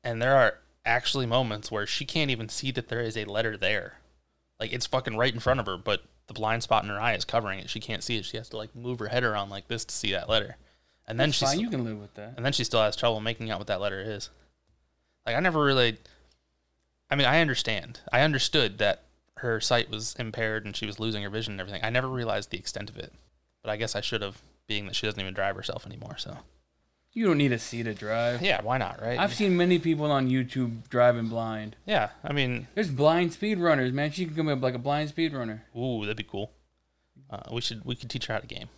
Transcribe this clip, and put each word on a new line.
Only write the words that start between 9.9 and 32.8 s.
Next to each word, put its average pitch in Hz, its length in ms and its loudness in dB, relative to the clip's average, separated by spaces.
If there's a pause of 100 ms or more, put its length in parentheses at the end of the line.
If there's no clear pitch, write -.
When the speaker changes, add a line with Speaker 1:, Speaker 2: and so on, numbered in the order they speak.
Speaker 1:
see - 160 -2
that 95 180 -2
letter. 107 280 0 (500)
And 117 140 -4
then 143 80 4
Speaker 2:
That's 147 100 0
Speaker 1:
she's 135 120 2
Speaker 2:
fine. 156 100 0
You 233 100 -2
can 135 140 -2
live 110 160 -6
with 104 140 -18
that. 110 220 -14
Speaker 1:
and 123 80 -6
then 139 80 2
she 131 120 0
still 117 180 4
has 107 140 2
trouble 113 240 2
making 113 320 -4
out 92 60 -4
what 101 100 -8
that 95 120 -2
letter 98 200 -2
is. 104 300 -8 (920)
Like, 117 120 0
I 139 40 2
never 165 220 2
really, 127 360 6 (1120)
I 139 40 2
mean, 139 140 4
I 151 120 6
understand. 117 600 -2 (120)
I 123 100 6
understood 135 560 2
that 101 240 2 (340)
her 113 240 -2
sight 117 280 2
was 110 300 -6
impaired 110 460 -4
and 104 100 -10
she - 120 -4
was 101 120 -8
losing 107 240 -2
her 101 80 -6
vision 110 220 -6
and 95 80 -8
everything. 95 240 -6
I 110 60 -2
never 127 180 0
realized 113 420 -2
the 101 80 -6
extent 101 320 -8
of 110 60 -16
it. - 160 -12 (500)
But 110 80 -6
I 107 60 -2
guess 110 180 -4
I 107 60 -2
should 104 220 -2
have, 101 200 -8 (240)
being 104 200 -4
that 95 100 -6
she - 100 -2
doesn't 107 140 -4
even 95 140 -6
drive 98 200 0
herself - 320 -8
anymore, - 320 -12
so. - 200 -12 (760)
Speaker 2:
You 226 120 2
don't 170 100 6
need 143 120 6
to 123 100 2
see 117 240 -6
to 113 100 -2
drive. 113 480 0
Speaker 1:
Yeah, 175 220 2
why 120 160 0
not, - 240 -2
right? 120 160 -2
Speaker 2:
I've 185 160 2
seen 196 200 4
many 175 240 6
people 151 320 2
on 135 200 4
YouTube 123 580 0
driving 120 400 6
blind. 110 560 -4
Speaker 1:
Yeah, 151 240 2 (160)
I 151 80 -4
mean 127 420 0
Speaker 2:
There's 202 160 0